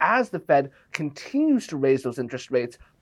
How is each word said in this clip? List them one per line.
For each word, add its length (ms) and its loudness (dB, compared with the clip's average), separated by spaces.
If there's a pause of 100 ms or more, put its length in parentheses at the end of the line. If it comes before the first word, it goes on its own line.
as 260 2
the 100 -8
Fed 320 2 (220)
continues 760 -2
to 100 -6
raise 240 2
those 160 -6
interest 320 -8
rates 260 -2 (260)